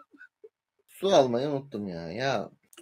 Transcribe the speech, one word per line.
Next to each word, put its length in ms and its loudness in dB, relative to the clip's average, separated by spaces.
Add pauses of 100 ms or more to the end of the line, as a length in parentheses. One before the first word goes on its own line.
(880)
Su 200 -4
almayı 400 4
unuttum 400 -6
ya. 240 -8
Ya 380 -2 (300)